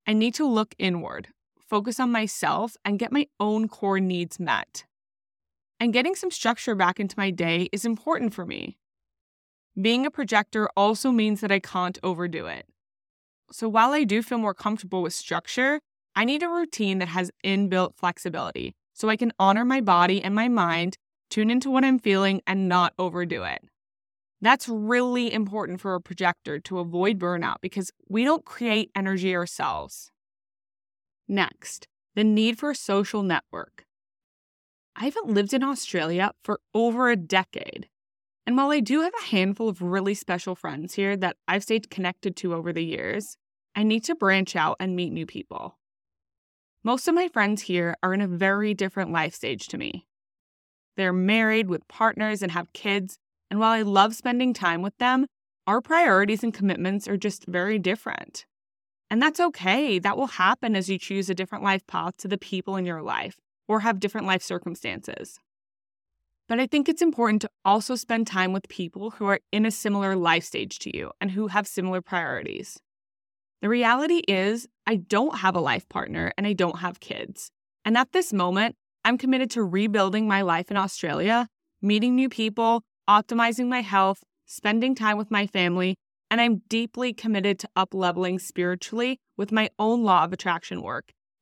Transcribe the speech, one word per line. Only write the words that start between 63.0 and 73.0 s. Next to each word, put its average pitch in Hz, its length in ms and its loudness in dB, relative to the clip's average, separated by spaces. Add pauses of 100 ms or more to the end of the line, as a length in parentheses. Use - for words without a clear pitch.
life - 360 -6 (320)
or 214 120 2
have 208 200 0
different 202 260 -4
life 185 160 0
circumstances. - 960 -8 (1080)
But 233 100 0
I 254 80 2
think 294 220 2
it's 330 140 2
important 233 400 4
to - 80 -8 (140)
also 208 300 2
spend 226 320 -2
time 185 260 0
with 190 160 -4
people 190 420 -8
who 208 160 -6
are 196 120 2 (140)
in 214 120 4
a 220 60 2
similar 202 460 0
life 170 260 2
stage - 380 -8
to - 160 -10
you - 240 -8
and 190 100 -4
who 208 160 -2
have 196 220 -2
similar 185 320 -4
priorities. 147 800 -8 (800)